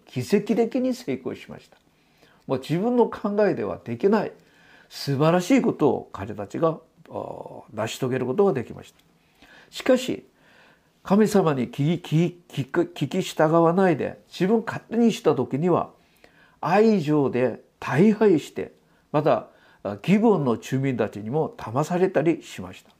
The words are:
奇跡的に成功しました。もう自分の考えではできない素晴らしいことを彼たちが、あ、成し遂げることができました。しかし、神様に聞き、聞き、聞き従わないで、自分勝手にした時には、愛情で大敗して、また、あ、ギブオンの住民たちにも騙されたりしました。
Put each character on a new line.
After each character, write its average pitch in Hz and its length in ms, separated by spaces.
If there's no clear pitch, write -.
奇 - 140
跡 202 340
的 226 240
に 254 140
成 139 220
功 117 200
し - 160
ま - 80
し - 100
た。 - 60
も 135 80
う 131 40
自 151 200
分 240 160
の 233 140
考 202 260
え 175 80
で 117 120
は 90 180
で 117 140
き 190 100
な 214 180
い - 60
素 - 300
晴 156 160
ら 180 80
し 180 100
い 269 100
こ - 120
と 147 160
を - 240
彼 104 200
た 101 140
ち - 100
が、 160 220
あ、 - 540
成 107 160
し - 100
遂 131 120
げ 127 80
る 123 60
こ 127 80
と 202 120
が 185 80
で 123 100
き - 80
ま 92 100
し - 120
た。 - 60
し - 120
か 254 160
し、 - 260
神 208 240
様 165 260
に 127 160
聞 151 320
き、 170 460
聞 - 160
き、 - 420
聞 - 20
き 185 140
従 160 360
わ 165 140
な 185 200
い 139 60
で、 95 220
自 - 180
分 220 180
勝 - 180
手 - 140
に 233 160
し - 80
た 151 140
時 127 240
に 175 100
は、 135 220
愛 202 420
情 143 280
で 120 320
大 190 340
敗 202 260
し - 120
て、 - 220
ま 151 100
た、 143 280
あ、 101 180
ギ 196 160
ブ 220 120
オ 196 100
ン 147 40
の 117 140
住 131 220
民 135 180
た 110 100
ち 104 120
に 107 100
も 147 260
騙 120 280
さ 180 160
れ 185 100
た 143 140
り 160 180
し - 220
ま 92 100
し - 100
た。 - 60